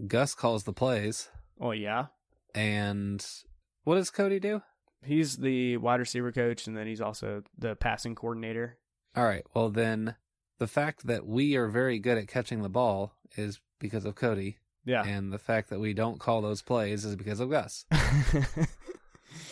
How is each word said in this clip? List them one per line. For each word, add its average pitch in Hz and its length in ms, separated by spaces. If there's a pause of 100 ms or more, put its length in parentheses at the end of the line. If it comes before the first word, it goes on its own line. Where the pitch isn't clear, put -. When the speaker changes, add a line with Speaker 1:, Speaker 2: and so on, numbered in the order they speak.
Speaker 1:
Gus 123 280
calls 117 300
the 104 80
plays. 107 560 (320)
Speaker 2:
Oh, 120 100
yeah? 110 360 (480)
Speaker 1:
And 101 680 (580)
what 160 120
does 185 140
Cody 196 300
do? 202 220 (420)
Speaker 2:
He's 143 340
the 127 400
wide 120 240
receiver 123 320
coach, 120 340
and 110 80
then 107 120
he's 110 120
also 107 440 (140)
the 110 180
passing 113 400
coordinator. 117 640 (380)
Speaker 1:
All 127 80
right, 101 300
well, 113 160
then 110 460 (420)
the 117 100
fact 147 400
that 117 180
we 135 300
are 120 140
very 120 300
good 120 180
at 104 100
catching 117 340
the 101 80
ball 104 440 (240)
is 104 240 (180)
because 104 240
of 101 120
Cody. 104 420 (280)
Speaker 2:
Yeah. 123 180
Speaker 1:
And 98 280
the 101 60
fact 110 320
that 101 100
we 107 140
don't 110 260
call 113 220
those 104 220
plays 107 420
is 104 100
because 101 240
of 127 120
Gus. - 360
Speaker 2:
<laughs> - 40
I 156 80 (1500)